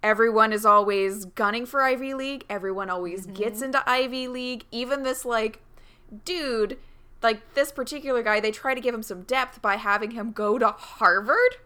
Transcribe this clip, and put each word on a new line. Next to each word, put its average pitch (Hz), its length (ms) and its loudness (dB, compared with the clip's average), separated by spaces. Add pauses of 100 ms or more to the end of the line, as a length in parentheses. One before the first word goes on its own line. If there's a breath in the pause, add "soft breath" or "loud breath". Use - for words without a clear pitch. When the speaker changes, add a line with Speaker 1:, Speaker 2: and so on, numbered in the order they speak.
Speaker 1:
Everyone 220 500 4
is 208 120 0
always 202 600 4
gunning 214 400 -2
for 277 180 -2
Ivy 262 300 0
League. 269 360 -6
Everyone 190 400 -6
always 185 360 -6
Speaker 2:
Mm-hmm. 196 80 -14
Speaker 1:
gets 214 300 -4
into 269 260 -2
Ivy 254 380 0
League. 247 440 -8
Even 254 320 -4
this, 262 220 -4
like, 220 340 -2 (640 soft breath)
dude, 254 540 -2 (460 soft breath)
like, 220 320 0
this 285 160 2
particular 269 500 -4
guy, 214 180 2
they 214 120 -2
try 262 240 -2
to 247 60 -8
give 240 120 0
him 226 80 -6
some 185 220 -12
depth 254 360 -2
by 202 180 0
having 208 340 0
him 226 220 -6
go 214 260 0
to 226 100 4
Harvard. 226 960 2